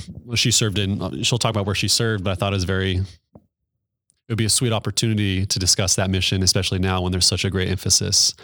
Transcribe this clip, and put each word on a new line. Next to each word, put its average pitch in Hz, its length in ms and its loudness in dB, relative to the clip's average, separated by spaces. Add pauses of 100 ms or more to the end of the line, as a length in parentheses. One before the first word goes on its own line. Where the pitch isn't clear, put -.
(240)
well, 120 120 -6
she 120 140 0
served 104 280 0
in, 95 440 -2
she'll 117 160 2
talk 113 120 0
about 101 160 0
where 101 80 0
she 101 140 -2
served, 110 360 0
but 101 60 -2
I 95 40 -2
thought 98 180 0
it 101 40 0
was 92 80 0
very, 95 320 0
it 92 100 -2 (1200)
would 110 100 -2
be 110 60 2
a 104 60 2
sweet 120 220 2
opportunity 104 760 0
to - 120 -2
discuss 92 380 2
that 98 140 0
mission, 95 320 0
especially 92 360 0
now 92 240 0
when 90 100 0
there's 92 140 2
such - 180 0
a 95 60 0
great 92 180 0
emphasis 95 760 0